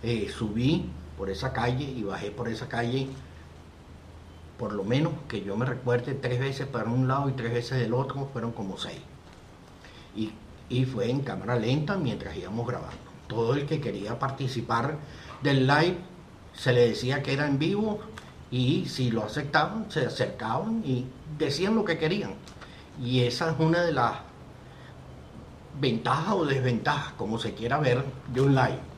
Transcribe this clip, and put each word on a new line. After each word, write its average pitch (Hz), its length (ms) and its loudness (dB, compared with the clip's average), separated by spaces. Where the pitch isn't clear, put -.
Eh, 113 300 0
subí 120 560 2
por 98 120 -4
esa 110 220 -2
calle 123 320 0
y 127 200 -6
bajé 101 280 -4
por 117 160 -4
esa 113 220 -4
calle, 123 400 0
por 101 160 -4
lo 101 100 -2
menos 143 300 2
que 101 160 -4
yo 98 120 -4
me 123 120 2
recuerde, 123 480 0
tres 123 240 0
veces 135 260 -2
para 113 240 -2
un 127 180 4
lado 139 220 2
y 127 40 0
tres 117 200 -2
veces 120 260 0
del 113 140 2
otro, 135 400 0
fueron 117 200 -2
como 98 260 -6
seis. 92 220 -8
Y, 107 160 -2
y 127 180 4
fue 117 260 0
en 139 100 0
cámara 101 360 -2
lenta 131 380 2
mientras 113 400 -2
íbamos 110 320 -4
grabando. 82 300 -6
Todo 113 260 2
el 143 140 0
que 120 120 0
quería 104 380 -4
participar 131 800 -2
del 135 240 6
live 160 300 6
se - 180 2
le 120 160 8
decía 123 320 0
que 143 120 0
era 143 120 2
en 139 140 2
vivo 208 400 2
y 127 360 4
si 123 260 0
lo 110 120 2
aceptaban, 151 680 0
se 131 160 0
acercaban 131 760 -2
y 127 220 0
decían 165 380 2
lo 202 100 4
que 165 140 0
querían. 156 340 0
Y 127 220 2
esa 160 300 2
es 139 80 -2
una 165 240 6
de 170 100 4
las 117 200 4
ventajas 147 540 2
o 180 120 4
desventajas, 135 680 2
como 107 240 -4
se 110 160 -4
quiera 139 240 0
ver, 135 260 4
de 127 80 4
un 139 140 8
live. 117 240 4